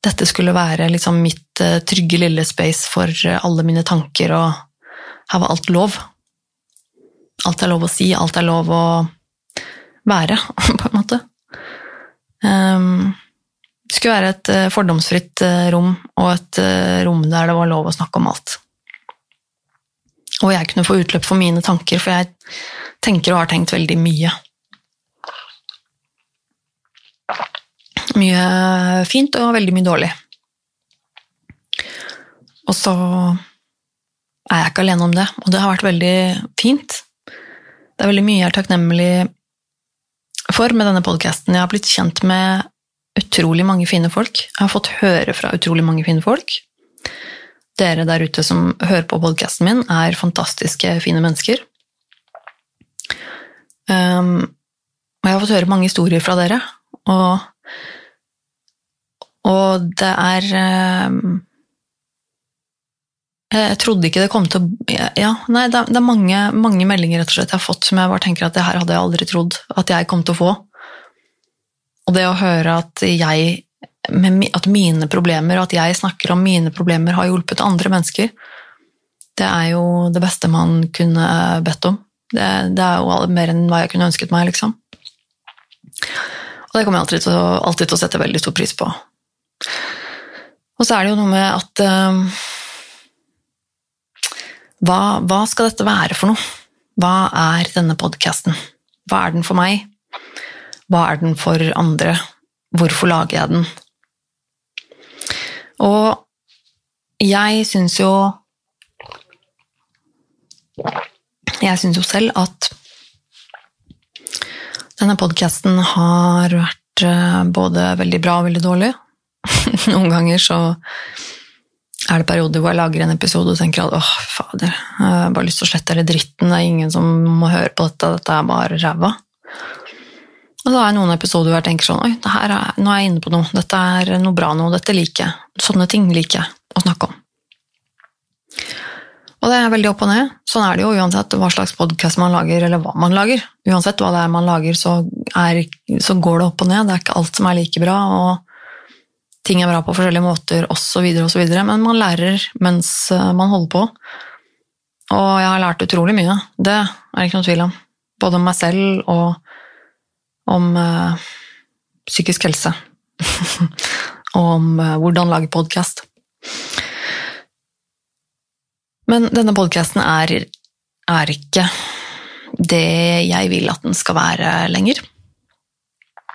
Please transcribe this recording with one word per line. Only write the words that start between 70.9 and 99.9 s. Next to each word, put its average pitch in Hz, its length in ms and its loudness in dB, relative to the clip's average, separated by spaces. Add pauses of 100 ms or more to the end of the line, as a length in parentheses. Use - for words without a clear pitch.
Og 185 80 2
det 185 140 2
å 180 100 0
høre 165 400 2
at - 280 -6
jeg, 165 500 2 (580)
med 185 220 4
mi-, 190 180 0
at 180 160 0
mine 165 400 2
problemer, 175 480 0
og 180 80 0
at 180 80 -6
jeg 175 240 0
snakker - 380 -4
om 185 100 2
mine 170 280 2
problemer, 170 440 0
har 180 80 0
hjulpet 180 380 -2
andre 190 260 2
mennesker, 190 400 0 (1080)
det - 80 0
er 165 240 0
jo 175 100 0 (320)
det 175 80 0
beste 175 300 -2
man 165 320 2 (100)
kunne 165 320 2 (400)
bedt 165 240 -2
om. 202 80 -2 (320)
Det, - 160 -2 (300)
det 185 100 2
er 175 160 0
jo - 140 -2
all-, 180 180 0
mer 170 160 0
enn 170 160 2
hva 170 160 2
jeg - 140 -4
kunne 175 160 2
ønsket - 220 -6
meg, 175 180 2
liksom. 220 240 -4 (1900)
Og - 80 -2
det 214 80 2
kommer 180 140 2
jeg 160 80 -2
alltid 170 180 -2
til 175 80 2
å, 175 100 2 (220)
alltid 170 240 -2
til 175 80 0
å 175 60 0
sette - 180 -2
veldig - 240 -2
stor 165 80 -6
pris - 240 -4
på. - 80 -2 (1900)
Og 233 80 0
så 233 80 0
er 196 80 0
det 202 100 0
jo 208 60 0
noe 196 160 2
med 190 160 2
at, - 320 -4
ehm, 190 420 2 (2500)
hva, 190 400 0
hva 190 280 0
skal 226 200 0
dette 220 160 -4
være 202 320 0
for 202 160 2
noe? - 180 -4 (500)
Hva 185 280 2 (300)
er 175 160 -2
denne 165 260 2
podcasten? - 560 -4 (540)
Hva 190 160 0
er 165 80 -4
den 170 100 -2
for 185 140 0
meg? 196 260 0 (1080)